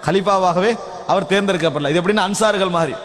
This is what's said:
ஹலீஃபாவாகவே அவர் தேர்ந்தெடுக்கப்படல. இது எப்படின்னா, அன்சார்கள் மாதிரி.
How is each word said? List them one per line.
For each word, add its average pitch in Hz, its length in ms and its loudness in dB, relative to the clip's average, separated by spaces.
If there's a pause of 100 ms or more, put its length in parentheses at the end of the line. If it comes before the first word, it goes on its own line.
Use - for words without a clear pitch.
ஹலீஃபாவாகவே 185 720 2 (300)
அவர் 185 160 2
தேர்ந்தெடுக்கப்படல. 165 640 0
இது 170 120 2
எப்படின்னா, 196 300 0
அன்சார்கள் 196 380 0
மாதிரி. 165 360 -2